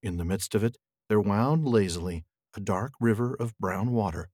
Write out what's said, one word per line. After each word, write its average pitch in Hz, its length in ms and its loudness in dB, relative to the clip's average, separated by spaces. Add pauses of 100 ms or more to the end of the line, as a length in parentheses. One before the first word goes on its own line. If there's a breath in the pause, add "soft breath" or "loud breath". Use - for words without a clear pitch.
In 90 140 -4
the 87 80 -2
midst 92 300 -4
of 107 100 2
it, 120 140 -2 (300)
there 107 120 4
wound 120 480 2
lazily 90 560 0 (300)
a 110 60 -10
dark 101 400 -2
river 117 340 2
of 120 240 -6
brown 98 340 -2
water 90 420 -2